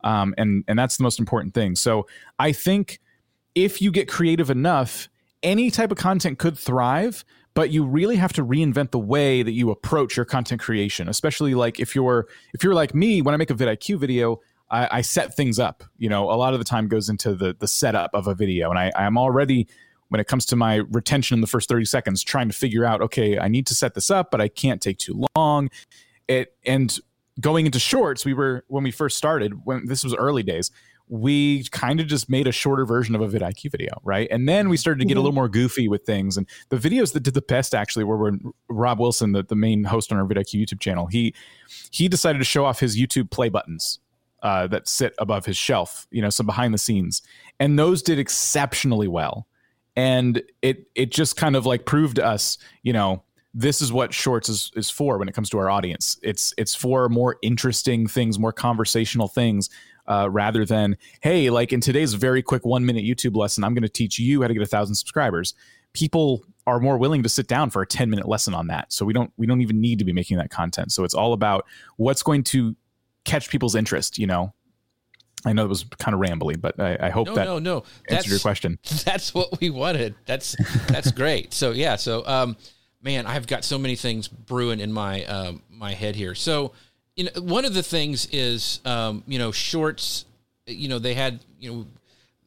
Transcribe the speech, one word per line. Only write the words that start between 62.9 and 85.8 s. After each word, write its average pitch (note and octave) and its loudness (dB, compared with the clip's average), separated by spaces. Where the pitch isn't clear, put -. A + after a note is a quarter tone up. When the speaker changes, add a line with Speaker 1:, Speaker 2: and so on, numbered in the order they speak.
Speaker 1:
YouTube A#2 0
lesson, G#2 0
I'm A2 0
gonna A#2 0
teach A2 -2
you C3+ 2
how A#2+ 2
to A#2 0
get G#2+ 0
a - 0
thousand G#2 0
subscribers." G2 -2
People D3+ 2
are A#2+ 2
more C3 2
willing C3+ 2
to A2+ 0
sit - -2
down C3 0
for G2 -2
a F#2+ -2
ten A#2+ 0
minute G2+ -2
lesson G#2+ 0
on E2+ -4
that. E2 -6
So - -4
we A2 0
don't, A#2+ 0
we A2+ -2
don't B2 2
even A2 2
need A2+ 2
to G#2 0
be F#2 0
making F2+ 0
that E2 -4
content. F2 -4
So F#2 0
it's - -4
all A#2 2
about G#2 0
what's C3 0
going D3 2
to A#2 0
catch - -2
people's A#2+ 0
interest, G#2+ -2
you G#2+ -2
know? F#2 -2
I A2+ 2
know A2 4
it G2 -2
was F#2+ -4
kinda G#2 0
rambly, E2 -2
but - -6
I, F2+ -2
I F2 -2
hope A2 0
Speaker 3:
No, A3 -8
Speaker 1:
that G3 2
Speaker 3:
no, F3+ -4
no. E3 -4
Speaker 1:
answered F3+ -2
your G3 2
Speaker 3:
That's, F#3+ 0
Speaker 1:
question. F#2+ -2
Speaker 3:
<laughs> D#3 -4
that's F#3+ -4
what F3+ -2
we F3 0
wanted. C3+ -2
That's, C3 -6
that's C3+ 2
great. C3+ -2
So, B2+ 0
yeah. B2+ 0
So, A#2 -4
um, B2+ 0
man, C3 -4
I've A#2+ -6
got C3 -4
so C#3+ -4
many C3 -2
things A2+ -6
brewing A#2+ -4
in G#2+ -6
my, G2 -4
um, F#2 -8
my G2+ -12